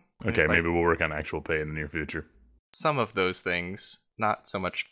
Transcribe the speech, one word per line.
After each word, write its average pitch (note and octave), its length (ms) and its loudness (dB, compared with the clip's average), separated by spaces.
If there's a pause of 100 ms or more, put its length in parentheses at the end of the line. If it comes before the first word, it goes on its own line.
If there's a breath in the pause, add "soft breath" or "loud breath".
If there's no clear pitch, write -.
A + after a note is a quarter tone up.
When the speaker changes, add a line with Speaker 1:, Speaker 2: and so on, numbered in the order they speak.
(200)
Speaker 1:
And G#2 100 -4
Speaker 2:
Okay, - 80 0
Speaker 1:
it's D#2 100 0
like, E2+ 100 2
Speaker 2:
maybe E2+ 100 0
we'll E2+ 140 2
work E2+ 180 2
on D#2+ 120 -2
actual D2+ 280 -6
pay D#2 200 -4
in D2+ 80 -6
the D2+ 60 -8
near D2+ 140 -6
future. D#2 380 -8 (460)
Speaker 1:
Some D3+ 260 2
of A2+ 160 -2
those F#2 260 4
things. F2+ 640 0 (160)
Not - 280 -2
so G2+ 100 0
much F#2 340 -4